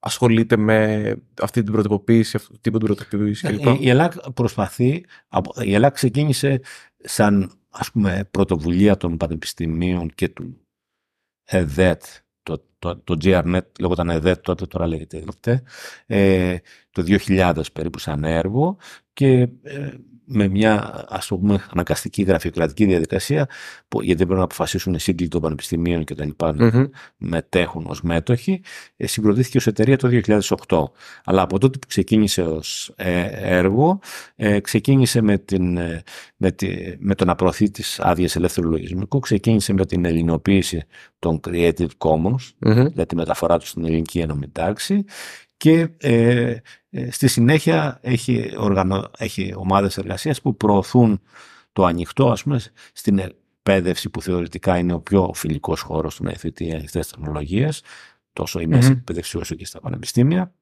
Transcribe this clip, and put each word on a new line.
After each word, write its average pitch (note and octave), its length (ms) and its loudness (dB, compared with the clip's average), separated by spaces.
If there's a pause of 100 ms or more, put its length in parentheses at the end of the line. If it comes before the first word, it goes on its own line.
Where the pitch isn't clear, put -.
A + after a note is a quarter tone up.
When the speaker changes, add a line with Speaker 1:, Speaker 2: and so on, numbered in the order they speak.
Speaker 1:
ασχολείται A2+ 560 2
με G#2+ 580 2 (260)
αυτή A2+ 220 -2
την G#2 100 -4
προτυποποίηση, A2 640 2
αυτού - 160 -10
του - 80 -20
τύπου A2+ 180 -2
την G#2+ 80 0
προτυποποίηση G#2 600 -2
Speaker 2:
Ε, - 40 -2
Speaker 1:
κλπ. G#2+ 160 -2
Speaker 2:
η, C3 140 4
η B2+ 80 2
ελάκ D#3 460 2
προσπαθεί, B2+ 680 -2 (240)
απο-, - 340 -4
η G2+ 120 0
ελάκ B2 200 4
ξεκίνησε C3+ 680 0 (360)
σαν, G2+ 560 2 (180)
ας - 200 -10
πούμε, G2 400 0
πρωτοβουλία F#2+ 680 2
των E2+ 200 -4
πανεπιστημίων E2 1000 -4
και F#2 140 -2
του - 320 -14 (840)
εδέτ, F2 580 2 (400)
το, D#2 220 -10 (140)
το, F2 180 -8
το F2+ 280 -4
G F#2 180 4
R F2 140 0
net, F#2 40 0 (200)
λέγονταν E2+ 300 -2
εδέτ E2 320 0
τότε, F2+ 240 -4
τώρα E2+ 200 -4
λέγεται D#2+ 300 -8
εδέτ, A#2+ 460 -4 (440)
ε, F#2+ 500 2 (340)
το F#2 120 -4
δύο F#2+ 160 4
χιλιάδες F2+ 540 0
περίπου D#2+ 260 -8
σαν D2 260 -6
έργο G2 520 0 (360)
και, C3 360 4 (140)
ε, C#3+ 280 -10 (400)
με G#2 180 2
μια, G#2+ 600 0
ας - 180 -8
το F#2+ 120 -4
πούμε, G2 320 2
αναγκαστική - 520 -2
γραφειοκρατική E2+ 640 0
διαδικασία, F#2+ 640 0 (400)
που, A2 140 -4
γιατί F2 220 2
πρέπει F#2 140 0
να F#2 60 2
αποφασίσουν F2+ 500 -4
οι D#2 60 -4
σύγκλοι F2 280 -2
των E2 120 -2
πανεπιστημίων E2 640 -4
και D2 100 -10
τα D2 100 -8
λοιπά, D2+ 280 -2
να A2 220 2
Speaker 1:
Μμμ. C3 100 4 (320)
Speaker 2:
μετέχουν E2+ 680 -4
ως D#2+ 160 -10
μέτοχοι, A#2+ 580 -2 (360)
ε, A2+ 100 -6
συγκροτήθηκε G#2+ 500 2
ως A#2+ 100 2
εταιρεία A2+ 300 2
το B2+ 120 0
δύο A#2+ 120 4
χιλιάδες G#2 300 2
οκτώ. E2 420 0 (320)
Αλλά F#2+ 180 2
από F#2 160 0
τότε C3 200 2
που - 80 -14
ξεκίνησε G2+ 560 0
ως, D#2+ 540 -6
ε, F2+ 320 -2 (280)
έργο, A#2+ 420 2 (380)
ε, G#2 240 0
ξεκίνησε B2 600 2
με G#2 180 2
την, F2+ 380 -2
ε, E2+ 260 -6 (340)
με F#2 160 0
τη, F2+ 460 -6
με G2 160 0
το - 100 2
να F2 100 4
προωθεί F#2+ 360 2
τις - 300 -10
άδειες F2 360 2
ελεύθερου E2+ 320 0
λογισμικού, F2 500 -4
ξεκίνησε G#2+ 540 0
με F#2+ 140 2
την F2+ 180 -2
ελληνοποίηση E2 800 0 (340)
των D#2+ 280 -2
Creative E2+ 520 2
Commons, E2+ 600 0
Speaker 1:
Μμμ. A2 140 2
Speaker 2:
δηλαδή B2 340 2
τη E2+ 100 -4
μεταφορά E2 420 0
του - 80 -6
στην E2 180 -8
ελληνική E2 340 -2
ένωμη D2 300 -4
τάξη, G#2+ 560 -2 (520)
και, D#3+ 400 4
ε, A#2+ 600 2 (340)
ε, B2 200 -8
στη - 180 2
συνέχεια D3+ 760 2
έχει A#2+ 540 -2
οργανω-, G2 600 0
έχει F#2+ 400 -6
ομάδες F#2+ 420 0
εργασίας F#2+ 420 -4
που A2+ 160 -2
προωθούν G#2+ 640 4 (520)
το F#2+ 120 4
ανοιχτό, F2 460 0
ας G#2+ 120 -4
πούμε, C#3+ 180 -2 (320)
στην G2 260 0
εκπαίδευση, F#2 920 -2
που - 120 -10
θεωρητικά F2+ 560 -2
είναι F2 140 0
ο E2 80 -2
πιο F#2 340 2
φιλικός D#2 460 -4
χώρος D#2+ 360 -6
του F2+ 80 -8
να F2 60 -4
υιοθετεί E2 440 -8
ανοιχτές D#2 340 -6
τεχνολογίες, D#2+ 720 -4 (500)
τόσο - 280 -6
η E2 60 -4
μέση B2 220 4
Speaker 1:
Μμμ. C3 80 4
Speaker 2:
εκπαίδευση E2+ 400 -8
όσο - 180 -8
και F2+ 120 -14
στα - 140 -18
πανεπιστήμια E3+ 800 0